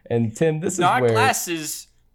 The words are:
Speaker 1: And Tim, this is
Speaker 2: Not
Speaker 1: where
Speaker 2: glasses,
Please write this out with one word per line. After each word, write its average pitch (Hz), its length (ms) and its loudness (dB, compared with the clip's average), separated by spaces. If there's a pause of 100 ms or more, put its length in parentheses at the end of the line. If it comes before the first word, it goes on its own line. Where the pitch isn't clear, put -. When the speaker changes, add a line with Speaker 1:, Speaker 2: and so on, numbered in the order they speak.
Speaker 1:
And 117 300 0
Tim, 156 220 0
this 180 140 -4
is 190 60 -4
Speaker 2:
Not - 220 2
Speaker 1:
where 120 80 4
Speaker 2:
glasses, 175 760 -2 (280)